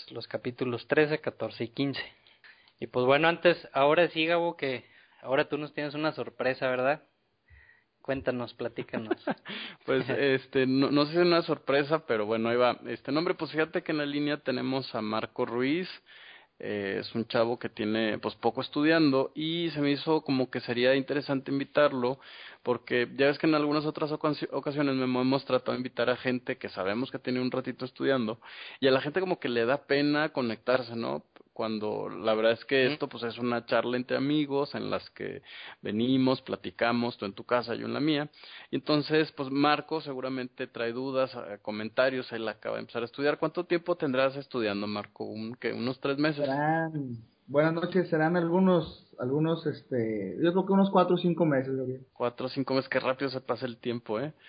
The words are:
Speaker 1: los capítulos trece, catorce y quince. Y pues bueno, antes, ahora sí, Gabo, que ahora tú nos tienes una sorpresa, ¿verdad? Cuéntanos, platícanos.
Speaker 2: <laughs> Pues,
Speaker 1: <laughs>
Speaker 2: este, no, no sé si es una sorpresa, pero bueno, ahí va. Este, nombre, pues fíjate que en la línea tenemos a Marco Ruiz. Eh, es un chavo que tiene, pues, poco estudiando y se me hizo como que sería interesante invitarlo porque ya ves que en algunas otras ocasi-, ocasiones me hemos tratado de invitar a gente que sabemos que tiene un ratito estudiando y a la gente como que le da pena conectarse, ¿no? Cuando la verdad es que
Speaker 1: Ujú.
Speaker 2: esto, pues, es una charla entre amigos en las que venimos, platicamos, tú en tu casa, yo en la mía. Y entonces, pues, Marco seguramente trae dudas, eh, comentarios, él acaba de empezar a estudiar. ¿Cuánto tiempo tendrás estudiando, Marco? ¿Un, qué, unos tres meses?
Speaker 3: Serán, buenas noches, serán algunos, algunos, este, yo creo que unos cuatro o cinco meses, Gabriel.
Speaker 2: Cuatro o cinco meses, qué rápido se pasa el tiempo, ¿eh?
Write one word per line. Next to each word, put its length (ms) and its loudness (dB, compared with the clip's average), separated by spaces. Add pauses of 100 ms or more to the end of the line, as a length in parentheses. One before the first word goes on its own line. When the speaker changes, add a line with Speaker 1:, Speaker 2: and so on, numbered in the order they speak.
(100)
Speaker 1:
los 180 -12
capítulos 600 -4
trece, 320 4
catorce 440 -6
y 40 -4
quince. 340 -2 (760)
Y 80 -8
pues 180 0
bueno, 220 6
antes, 280 6 (160)
ahora 380 6
sí, 160 -2
Gabo, 300 0
que 280 -4 (380)
ahora 260 2
tú 100 -2
nos 140 -8
tienes 220 -6
una 180 -2
sorpresa, 560 -2
¿verdad? 340 0 (1000)
Cuéntanos, 520 -4
platícanos. 680 -6
Speaker 2:
<laughs> 640 -10
Pues, 180 0
Speaker 1:
<laughs> 140 -2
Speaker 2:
este, 480 2
no, 240 4
no 160 4
sé 60 -6
si 60 2
es 60 6
una 180 4
sorpresa, 640 0
pero 200 0
bueno, 220 2
ahí 80 2
va. 200 4 (100)
Este, 260 -6
nombre, 220 0
pues 180 -8
fíjate 320 -2
que 80 -2
en 60 0
la 80 -2
línea 320 -2
tenemos 580 -4
a 40 -2
Marco 460 -2
Ruiz. 420 -2 (680)
Eh, 420 -4
es 140 -10
un 120 -2
chavo 320 0
que 100 -8
tiene, 500 -2
pues, 160 -6
poco 280 -2
estudiando 720 2
y 360 -4
se 100 -4
me 120 2
hizo 300 0
como 280 0
que 100 -4
sería 360 2
interesante 560 -2
invitarlo 680 2 (440)
porque 540 0
ya 100 6
ves 120 4
que 80 0
en 80 6
algunas 300 2
otras 260 -2
ocasi-, 400 -2
ocasiones 460 -2
me 80 0
hemos 400 2
tratado 280 0
de 60 -2
invitar 320 -2
a 60 0
gente 400 -2
que 140 -8
sabemos 420 -2
que 80 -6
tiene 200 -2
un 120 -2
ratito 320 -6
estudiando 560 -2 (400)
y 80 6
a 20 8
la 120 6
gente 180 -2
como 180 0
que 120 -4
le 160 2
da 200 2
pena 440 2
conectarse, 680 0
¿no? 260 -4 (300)
Cuando 580 -4
la 240 0
verdad 180 6
es 140 -6
que 180 4
Speaker 1:
Ujú. 80 2
Speaker 2:
esto, 160 -4
pues, 140 -12
es 160 -6
una 260 -2
charla 320 0
entre 220 -2
amigos 560 0
en 160 -6
las 200 -4
que 300 -10 (400)
venimos, 640 2
platicamos, 720 -2
tú 80 -8
en 80 -6
tu 120 -14
casa, 300 0
yo 120 -6
en 80 -4
la 60 -2
mía. 280 0 (420)
Y 60 -2
entonces, 560 0
pues, 180 -8
Marco 520 2
seguramente 640 -8
trae 260 -4
dudas, 420 -2
eh, 280 -10
comentarios, 720 -2
él 140 -6
acaba 300 -6
de 60 -6
empezar 180 -8
a 60 -4
estudiar. 320 0
¿Cuánto 260 -2
tiempo 320 -2
tendrás 400 2
estudiando, 500 -2
Marco? 380 -8
¿Un, 300 -8
qué, 180 -4
unos 260 -4
tres 200 -2
meses? 260 0
Speaker 3:
Serán, 480 0 (540)
buenas 260 4
noches, 380 0
serán 260 2
algunos, 840 2
algunos, 480 0
este, 760 -2
yo 100 4
creo 140 2
que 80 0
unos 160 6
cuatro 240 6
o 40 4
cinco 280 2
meses, 280 2
Gabriel. 280 -6 (100)
Speaker 2:
Cuatro 360 -4
o 20 -
cinco 240 -2
meses, 160 0
qué 100 0
rápido 300 -2
se 100 -6
pasa 240 -4
el 140 -8
tiempo, 420 -4
¿eh? 140 -6 (140)